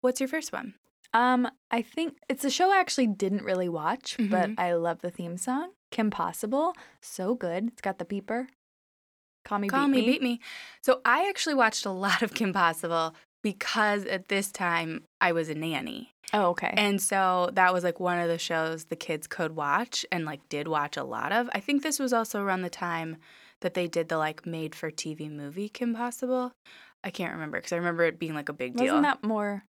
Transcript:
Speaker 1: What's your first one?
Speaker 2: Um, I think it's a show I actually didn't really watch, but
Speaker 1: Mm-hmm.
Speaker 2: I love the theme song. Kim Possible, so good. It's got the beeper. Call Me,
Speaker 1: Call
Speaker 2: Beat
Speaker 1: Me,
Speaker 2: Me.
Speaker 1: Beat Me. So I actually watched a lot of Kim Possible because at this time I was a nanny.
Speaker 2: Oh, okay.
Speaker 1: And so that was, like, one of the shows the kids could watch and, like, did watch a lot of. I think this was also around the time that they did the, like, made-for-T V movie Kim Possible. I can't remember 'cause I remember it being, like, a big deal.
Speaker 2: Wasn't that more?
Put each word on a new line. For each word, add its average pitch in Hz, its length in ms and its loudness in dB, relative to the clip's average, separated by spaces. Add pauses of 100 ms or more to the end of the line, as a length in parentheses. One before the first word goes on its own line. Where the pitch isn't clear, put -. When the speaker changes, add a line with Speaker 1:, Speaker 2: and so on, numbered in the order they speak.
Speaker 1:
What's 254 200 2
your 262 60 0
first 311 260 -4
one? 220 220 -8 (380)
Speaker 2:
Um, 247 360 6 (220)
I 233 100 0
think 320 360 -4 (120)
it's 277 160 -2
a 269 60 2
show 370 200 4
I 392 80 8
actually 277 280 2
didn't 196 360 0
really 185 260 0
watch, 170 500 -4
but 202 320 2
Speaker 1:
Mm-hmm. 220 80 -6
Speaker 2:
I 175 140 2
love 170 280 0
the 175 80 -4
theme 175 280 -6
song. 285 340 -4 (200)
Kim 214 200 0
Possible, 233 640 -2 (260)
so 190 320 -4
good. 196 360 -2
It's - 120 -14
got 190 160 -4
the 170 80 -8
beeper. 220 400 -6 (1000)
Call 208 140 -4
Me, 202 120 0
Speaker 1:
Call 277 180 2
Speaker 2:
Beat 277 40 4
Speaker 1:
Me, 254 100 4
Speaker 2:
Me. 214 40 2
Speaker 1:
Beat 269 160 2
Me. 240 180 0 (440)
So 262 200 4
I 285 240 4
actually 330 280 -2
watched 226 320 4
a - 40 -2
lot 185 300 0
of 220 140 -2
Kim 196 180 0
Possible 165 600 2 (260)
because 208 640 0
at 190 220 -4
this 196 240 0
time 165 500 -2 (180)
I 180 120 4
was 165 180 0
a 151 60 -4
nanny. 156 580 -6 (180)
Speaker 2:
Oh, 202 180 4
okay. - 280 -2
Speaker 1:
And 202 240 2
so 185 520 2
that 185 200 6
was, 180 100 2
like, 175 160 0
one 175 200 0
of 175 80 0
the 165 100 2
shows 160 480 -2
the 165 100 -6
kids 156 300 -6
could 160 300 -4
watch 160 560 0
and, 170 140 0
like, 147 220 -10
did 147 200 -4
watch 147 280 0
a 139 80 -4
lot 127 280 -4
of. 240 220 2
I 208 60 0
think 285 220 0
this 302 160 -2
was 254 160 2
also 220 300 0
around 190 180 0
the 180 80 -4
time 165 480 -6 (440)
that 175 120 -2
they 180 140 0
did 165 220 -2
the, 160 100 0
like, 156 260 -2
made-for-T 160 720 -6
V 156 120 -10
movie 151 420 -8
Kim 240 260 -2
Possible. 247 560 -2 (520)
I 185 60 -8
can't - 240 -6
remember 156 260 -6
'cause - 140 -6
I 170 40 0
remember 170 260 2
it 165 160 2
being, 160 160 -6
like, 147 140 -6
a - 40 -6
big 127 220 -6
deal. 262 180 2
Speaker 2:
Wasn't 294 100 6
that 285 200 0
more? 208 400 -2 (120)